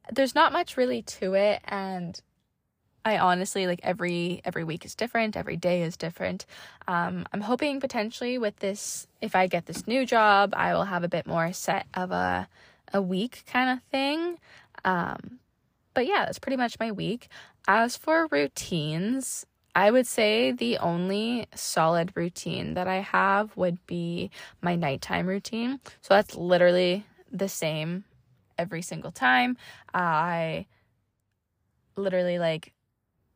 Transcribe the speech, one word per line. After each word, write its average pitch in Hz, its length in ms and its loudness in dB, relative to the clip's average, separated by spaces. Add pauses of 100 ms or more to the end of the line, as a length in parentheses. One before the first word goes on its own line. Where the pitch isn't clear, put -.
(100)
there's 254 240 0
not 302 180 6
much 339 240 -2
really 247 260 0
to 190 320 -2
it, 202 300 4
and 190 560 -6 (840)
I 214 140 2
honestly, 185 480 2
like, 180 160 -2
every, 175 640 -2
every 165 180 -4
week 160 220 -6
is - 100 -14
different, 220 420 -2
every - 200 -6
day 175 260 0
is 165 140 -4
different. 185 500 -6 (400)
Um, 175 460 -2
I'm 202 80 -6
hoping 269 400 -2
potentially 247 580 -4
with 208 220 -2
this, - 480 -6 (120)
if - 140 -4
I 185 140 4
get 175 180 -2
this - 220 -10
new 254 180 0
job, 208 500 6
I 175 180 2
will 170 100 2
have 185 180 -2
a 175 60 -2
bit 175 180 -2
more 170 260 0
set - 420 -2
of 185 180 -4
a, 180 360 -2 (440)
a 202 100 2
week 190 440 -4
kinda 254 440 0
thing. 311 480 -2 (460)
Um, 185 560 -2 (540)
but 254 120 2
yeah, 330 180 2
that's - 140 -4
pretty 269 180 -4
much 247 220 -2
my 226 140 -4
week. 190 360 -6 (380)
As 226 300 4
for 320 340 2
routines, 214 1160 -2 (280)
I 202 160 8
would 247 160 6
say 226 460 2
the 240 260 -2
only 196 760 -2
solid 170 600 2
routine - 600 -6
that 180 120 -2
I 185 140 0
have 196 560 2
would 180 300 0
be 175 440 -6 (300)
my 175 160 0
nighttime 170 500 -2
routine. 226 540 -4 (220)
So - 120 4
that's 202 220 4
literally 180 680 4 (280)
the 196 160 -4
same 160 560 -4 (540)
every 175 240 -6
single 165 300 -10
time. 254 440 2 (380)
I 170 720 0 (1300)
literally, 180 420 0
like, 160 340 -2 (640)